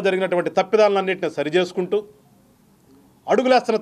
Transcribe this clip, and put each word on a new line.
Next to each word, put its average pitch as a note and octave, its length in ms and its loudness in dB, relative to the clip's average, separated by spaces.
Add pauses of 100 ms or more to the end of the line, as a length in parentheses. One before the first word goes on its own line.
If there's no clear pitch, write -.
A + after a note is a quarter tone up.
జరిగినటువంటి F3+ 500 0
తప్పిదాలన్నింటినీ F#3+ 800 2
సరిచేసుకుంటూ F3+ 640 -2 (1300)
అడుగులేస్తున్న A#3 480 0